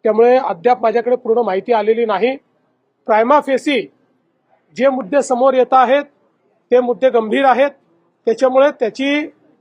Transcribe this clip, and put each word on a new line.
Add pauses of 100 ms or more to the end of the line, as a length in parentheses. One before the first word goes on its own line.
त्यामुळे
अद्याप
माझ्याकडे
पूर्ण
माहिती
आलेली
नाही. (720)
प्रायमा
फेसी (840)
जे
मुद्दे
समोर
येत
आहेत (680)
ते
मुद्दे
गंभीर
आहेत, (540)
त्याच्यामुळे
त्याची (320)